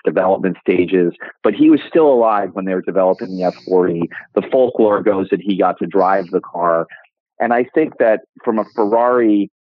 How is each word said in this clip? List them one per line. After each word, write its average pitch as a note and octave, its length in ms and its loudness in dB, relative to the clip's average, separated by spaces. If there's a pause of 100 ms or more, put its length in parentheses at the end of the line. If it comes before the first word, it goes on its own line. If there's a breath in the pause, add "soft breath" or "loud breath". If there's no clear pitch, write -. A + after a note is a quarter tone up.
development F#2 520 0
stages, F2+ 540 0 (300 loud breath)
but G#2+ 100 0
he - 160 2
was D3 180 4
still D#3 240 2
alive A2 440 2
when F#2+ 100 -8
they F#2+ 100 -4
were F#2 60 -2
developing F#2+ 560 -2
the F#2 80 -8
F F2 100 -2 (120)
forty. F2 420 0 (260 loud breath)
The G#2 60 0 (100)
folklore A2+ 520 2
goes F#2+ 280 -2
that F2+ 120 -2
he G2 120 -4
got F#2 260 0
to E2 60 -6
drive F#2 440 0
the G#2+ 100 -2
car. E2+ 460 -2 (520)
And A#2 140 -2
I A#2+ 120 0 (100)
think D#3 240 -2
that A2 240 2 (200)
from A2+ 160 -2
a G#2+ 60 -2 (100)
Ferrari A2+ 760 2 (180)